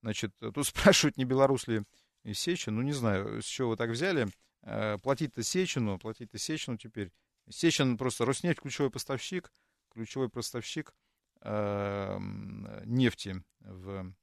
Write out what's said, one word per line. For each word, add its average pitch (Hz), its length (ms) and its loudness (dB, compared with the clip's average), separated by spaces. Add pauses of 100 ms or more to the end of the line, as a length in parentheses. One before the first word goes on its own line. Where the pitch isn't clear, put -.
Значит, 107 380 -4
тут 113 280 -4
<laughs> - 0 -
спрашивают, - 500 6
не 131 80 0
белорус 131 420 4
ли 110 160 2 (480)
Сечин. 120 440 -2
Ну, 113 60 0
не 143 120 0
знаю, 107 480 0
с - 40 -8
чего 127 240 0
вы 113 60 2
так 117 140 0
взяли. 131 400 2 (320)
Э, 107 420 -2
платить-то 131 400 0
Сечину, 120 560 0
платить-то 110 380 -10
Сечину 139 400 -4
теперь. 104 340 -8 (380)
Сечин 135 480 2
просто 127 260 0
Роснефть — 131 380 0
ключевой 139 280 0
поставщик, 139 600 -6 (420)
ключевой 117 360 -4
поставщик, - 640 -8 (480)
эм, 101 1300 -4 (180)
нефти 110 560 2 (200)
в 95 600 -10